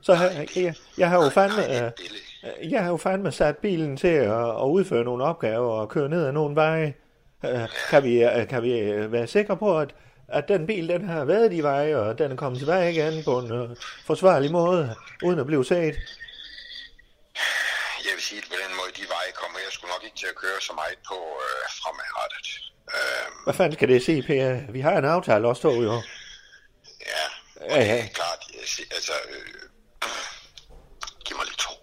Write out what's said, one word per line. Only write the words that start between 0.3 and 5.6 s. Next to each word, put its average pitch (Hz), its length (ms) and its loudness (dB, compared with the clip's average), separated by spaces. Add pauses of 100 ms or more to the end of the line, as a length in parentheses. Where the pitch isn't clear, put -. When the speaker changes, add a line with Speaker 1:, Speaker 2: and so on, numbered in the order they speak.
Speaker 2:
Nej. 151 160 -6 (100)
Speaker 1:
jeg, 180 180 0 (240)
jeg 175 100 6
har 180 80 6
jo 175 60 8
Speaker 2:
Nej, 139 160 6
Speaker 1:
fandme, 202 180 6
Speaker 2:
nej, 175 120 2
det 127 80 0
er 120 80 2
Speaker 1:
øh, 117 40 -2
Speaker 2:
et 117 60 -8
billede. - 800 -12
Speaker 1:
jeg 220 80 2
har 175 80 0
jo 170 60 2
fandme 190 360 0
sat 151 300 2
bilen 160 340 0
til 180 120 2 (240)
at, 117 160 2 (140)
at 131 40 2 (100)
udføre 180 280 2
nogle 123 200 -2
opgaver 123 560 0